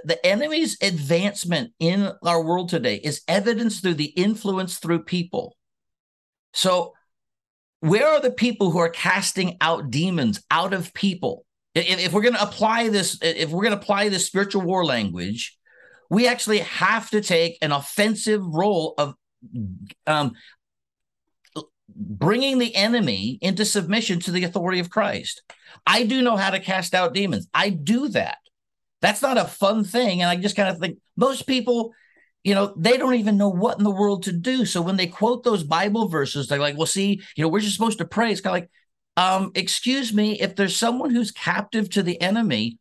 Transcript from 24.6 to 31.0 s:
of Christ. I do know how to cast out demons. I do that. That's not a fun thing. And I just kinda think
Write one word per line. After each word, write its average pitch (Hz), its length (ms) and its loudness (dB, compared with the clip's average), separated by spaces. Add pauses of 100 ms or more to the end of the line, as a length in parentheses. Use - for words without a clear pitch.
of 175 100 -4
Christ. - 540 -4 (440)
I 214 160 4
do 262 180 2
know 240 140 4
how 196 140 0
to 190 100 -2
cast 185 340 -4
out 180 200 2
demons. 190 400 -2
I 180 160 2
do 202 400 0
that. 110 280 -2 (640)
That's 208 200 2
not 262 160 2
a 175 80 2
fun 208 400 0
thing. 196 360 0
And 175 80 2
I 175 60 2
just 190 200 -2
kinda 190 200 0
think 170 220 -6 (180)